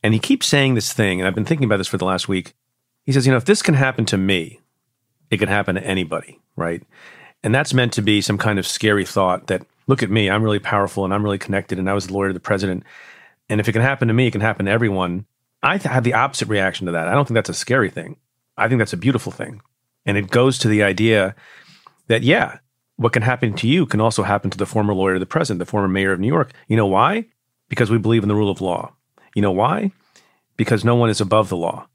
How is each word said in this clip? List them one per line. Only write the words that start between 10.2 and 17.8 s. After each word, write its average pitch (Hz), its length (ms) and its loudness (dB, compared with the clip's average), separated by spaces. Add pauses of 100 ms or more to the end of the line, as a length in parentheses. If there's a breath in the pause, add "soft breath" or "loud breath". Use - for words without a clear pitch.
I'm 107 120 2
really 107 160 0
powerful 98 460 -2
and 95 80 -2
I'm 101 120 -2
really 101 140 -2
connected 95 400 -6
and 92 100 -2
I 98 60 0
was 98 120 -4
the 92 60 -10
lawyer 98 160 0
to 95 60 -4
the 90 60 -8
president. 95 440 -2 (640 loud breath)
And 107 120 0
if 101 80 0
it 107 40 0
can 113 100 2
happen 131 260 0
to 110 60 0
me, 123 120 4
it 117 60 0
can 107 80 -4
happen 104 260 0
to 98 60 0
everyone." 98 540 -2 (360)
I 165 160 0
th-, - 140 -4
have 127 120 0
the 120 100 0
opposite 127 340 0
reaction 95 380 -2
to 85 60 -4
that. 82 160 -2
I 90 40 0
don't 139 140 2
think 113 100 -2
that's 107 120 0
a 87 60 -8
scary 120 340 0